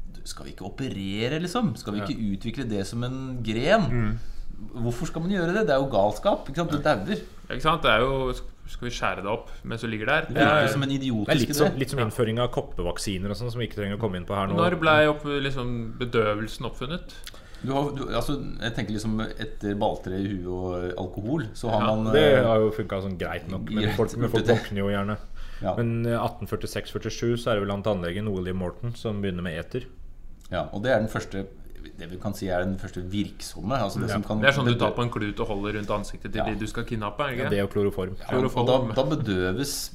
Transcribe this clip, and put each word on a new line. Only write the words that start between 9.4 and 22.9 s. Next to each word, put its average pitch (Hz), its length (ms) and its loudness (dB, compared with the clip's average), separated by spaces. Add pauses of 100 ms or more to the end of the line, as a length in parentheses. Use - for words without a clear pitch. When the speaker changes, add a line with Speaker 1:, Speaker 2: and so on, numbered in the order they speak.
Speaker 3:
mens 117 180 -6
du 120 60 -2
ligger 107 200 -4
der? 151 140 4
Speaker 1:
Det - 160 -4
virker 110 180 8
Speaker 3:
Det 147 80 6
er - 100 4
Speaker 1:
som 139 100 2
en 135 60 0
Speaker 2:
Det 139 60 0
er 135 80 -2
Speaker 1:
idiotisk 117 440 2
Speaker 2:
litt 147 80 0
som, 147 120 6
Speaker 1:
idé. 135 120 0
Speaker 2:
litt 123 120 0
som 139 80 0
innføring 113 400 0
av 120 120 2
koppevaksiner 95 800 -2
og 98 80 -4
sånn, 117 140 -4
som 120 80 -6
vi 110 80 0
ikke - 140 -10
trenger 101 160 -2
å 110 40 -8
komme 98 160 0
inn 87 80 -6
på 104 80 -4
her 98 140 2
nå. 101 100 0
Speaker 3:
Når 170 220 4
ble 160 160 6 (140)
opp, 151 160 0
liksom, 123 760 -2
bedøvelsen 110 640 2
oppfunnet? 147 480 -6 (500)
Speaker 1:
Du 127 100 -2
har, 139 220 2
du, 135 60 -4 (100)
altså, 120 260 0 (240)
jeg 117 140 -2
tenker 107 160 -2
liksom 107 280 0 (200)
etter 104 400 -4
balltre 95 400 0
i 98 80 0
huet 92 200 -4
og 90 520 -2
alkohol, 110 460 -2 (100)
så 117 160 -4
har 110 100 4
Speaker 3:
Ja. 110 140 4
Speaker 1:
man, 113 180 2
Speaker 2:
Det 151 100 8 (160)
Speaker 1:
eh, 123 40 6
Speaker 2:
har 113 160 6
jo 107 120 6
funket 98 320 -2